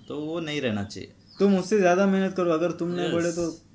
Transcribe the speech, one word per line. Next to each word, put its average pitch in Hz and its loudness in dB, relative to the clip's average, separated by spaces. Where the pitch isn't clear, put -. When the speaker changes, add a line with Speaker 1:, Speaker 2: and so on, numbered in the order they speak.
Speaker 1:
तो 139 -8
वो 156 -6
नहीं 147 -6
रहना 107 -2
चाहिए। - -14
Speaker 2:
तुम 196 4
उससे 185 0
ज़्यादा 185 4
मेहनत 190 0
करो, 175 0
अगर 165 0
तुम 170 -4
नहीं 175 -2
Speaker 1:
यस, 165 -2
Speaker 2:
बढ़े 170 0
तो 165 -4